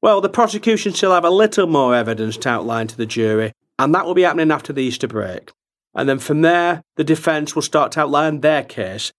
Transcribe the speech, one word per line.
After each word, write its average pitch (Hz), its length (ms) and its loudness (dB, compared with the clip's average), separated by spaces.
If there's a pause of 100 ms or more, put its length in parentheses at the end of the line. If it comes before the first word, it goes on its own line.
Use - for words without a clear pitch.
Well, 208 180 4
the 190 80 2
prosecution 214 680 0
still 190 200 2
have 175 100 4
a 170 60 2
little 202 380 2
more 135 280 2
evidence 110 420 -2
to - 120 -4
outline 113 380 -2
to 110 100 -18
the 117 80 -4
jury, 110 480 -2 (260)
and 143 160 2
that 180 100 0
will 175 80 -4
be 180 100 4
happening 160 280 2
after 147 220 -4
the 135 100 -2
Easter 123 240 -4
break. 101 440 -8 (440)
And 139 140 -2
then 135 100 0
from 151 220 -2
there, 175 400 2 (160)
the 160 80 0
defence 156 500 0
will 156 60 -2
start 147 320 0
to 160 80 0
outline 147 400 0
their 147 220 2
case 98 560 -10